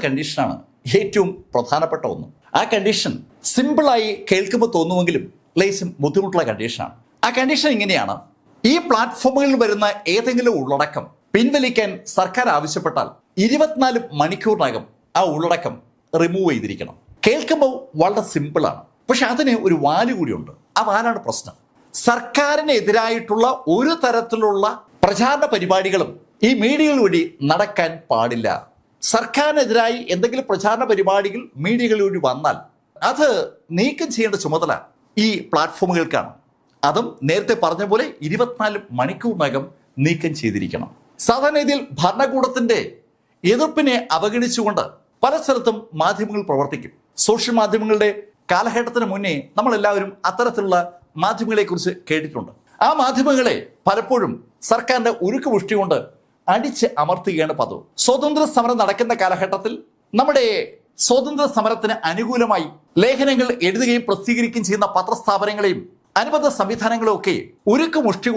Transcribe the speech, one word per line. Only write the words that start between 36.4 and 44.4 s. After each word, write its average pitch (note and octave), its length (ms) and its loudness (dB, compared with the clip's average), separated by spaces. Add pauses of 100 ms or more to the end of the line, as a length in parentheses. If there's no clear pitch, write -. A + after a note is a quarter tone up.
അതും A3 180 0 (220)
നേരത്തെ G3+ 340 2
പറഞ്ഞ E3+ 300 0
പോലെ A#3+ 120 2 (220)
ഇരുപത്തിനാല് G#3+ 540 -2 (180)
മണിക്കൂറിനകം D3 640 -2 (400)
നീക്കം E3 360 0
ചെയ്തിരിക്കണം. F#2 500 -4 (360)
സാധാരണ C#4 340 2
രീതിയിൽ C#4+ 200 0 (200)
ഭരണകൂടത്തിന്റെ A#3 800 2 (760)
എതിർപ്പിനെ D4 440 2 (200)
അവഗണിച്ചുകൊണ്ട് G#3+ 640 0 (420)